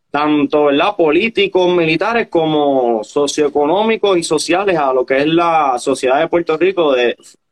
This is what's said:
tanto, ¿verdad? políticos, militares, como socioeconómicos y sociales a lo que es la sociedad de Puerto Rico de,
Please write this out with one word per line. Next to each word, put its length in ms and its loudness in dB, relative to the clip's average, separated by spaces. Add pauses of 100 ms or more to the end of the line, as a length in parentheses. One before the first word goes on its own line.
(100)
tanto, 560 0
¿verdad? 300 0
políticos, 800 0
militares, 520 -2
como 720 0
socioeconómicos 1120 0
y 60 -2
sociales 540 -2
a 160 0
lo 120 0
que 140 0
es 80 0
la 540 0
sociedad 400 0
de 80 -2
Puerto 280 -2
Rico 360 0
de, 240 0 (360)